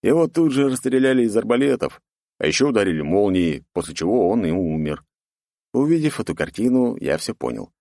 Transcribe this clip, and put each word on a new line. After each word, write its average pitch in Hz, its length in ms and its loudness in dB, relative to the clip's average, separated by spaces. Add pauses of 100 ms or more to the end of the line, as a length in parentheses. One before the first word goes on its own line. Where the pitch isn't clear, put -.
Его 156 260 2
тут 165 240 2
же 139 180 2
расстреляли 131 540 2
из 107 120 0
арбалетов, 120 680 0 (360)
а - 100 0
ещё 127 220 2
ударили 98 320 0
молнией, 87 600 0 (100)
после 82 220 -6
чего 92 340 0
он 107 160 0
и 78 60 0
умер. 78 520 -4 (720)
Увидев 151 460 0
эту 90 160 -4
картину, 123 640 0
я - 180 -2
всё - 160 -8
понял. 58 480 -8